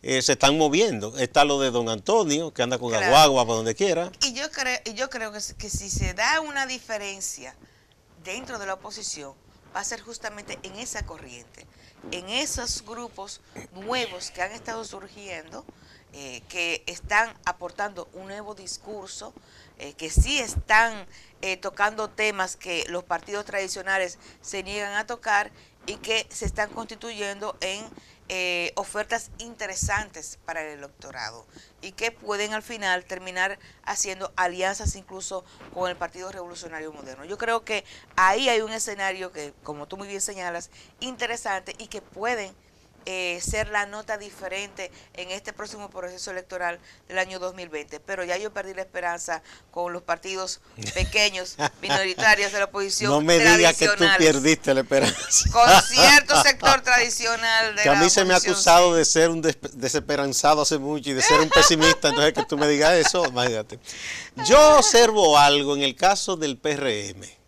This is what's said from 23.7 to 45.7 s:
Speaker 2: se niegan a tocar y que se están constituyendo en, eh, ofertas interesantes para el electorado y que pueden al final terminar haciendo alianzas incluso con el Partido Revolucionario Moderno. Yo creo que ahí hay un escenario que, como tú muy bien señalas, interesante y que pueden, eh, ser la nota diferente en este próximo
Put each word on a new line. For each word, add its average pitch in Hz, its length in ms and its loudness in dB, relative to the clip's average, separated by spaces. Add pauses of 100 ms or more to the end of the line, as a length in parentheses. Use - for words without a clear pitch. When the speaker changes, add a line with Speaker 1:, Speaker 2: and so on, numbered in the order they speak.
Speaker 2:
se 196 220 -10
niegan 202 300 -8
a 214 120 -6
tocar 214 460 -2 (360)
y 208 100 -10
que 220 320 -4
se - 160 -12
están 208 240 -6
constituyendo 214 920 -12
en, 196 260 -8 (440)
eh, 180 460 -4
ofertas 208 540 -8 (100)
interesantes 202 1080 -8
para 165 160 -10
el 151 180 -14
electorado 127 680 -16 (360)
y 185 100 -16
que 226 200 -6
pueden 208 420 -6
al 214 100 -8
final 190 400 -4
terminar 185 560 -6 (240)
haciendo 190 540 -8
alianzas 185 580 -2
incluso 190 480 -12 (300)
con 180 160 -4
el 180 80 -8
Partido 180 340 -10
Revolucionario 170 600 -14
Moderno. 135 320 -18
Yo 196 120 -12
creo 226 280 -2
que 208 180 -6 (320)
ahí 196 320 4
hay 233 140 2
un 220 100 -8
escenario 196 640 -8
que, 147 200 -12 (100)
como 147 220 -14
tú 190 120 -16
muy 202 100 -14
bien 196 140 -10
señalas, 180 480 -8 (320)
interesante 233 760 -8
y 226 100 -18
que 208 140 -14
pueden, 202 540 -8 (520)
eh, 180 320 -6
ser 214 300 -6
la 208 160 -2
nota 214 320 -10
diferente 196 760 -12 (220)
en 180 160 -14
este 202 240 -12
próximo 208 380 -16